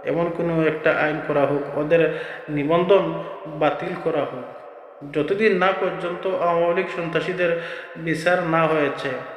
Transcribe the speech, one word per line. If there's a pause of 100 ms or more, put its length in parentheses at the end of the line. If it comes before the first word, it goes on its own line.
এমন
কোনো
একটা
আইন
করা
হোক,
ওদের (280)
নিবন্ধন (220)
বাতিল (100)
করা
হোক। (720)
যতদিন
না
পর্যন্ত
আওয়ামী
লীগ (100)
সন্ত্রাসীদের (360)
বিচার
না
হয়েছে (280)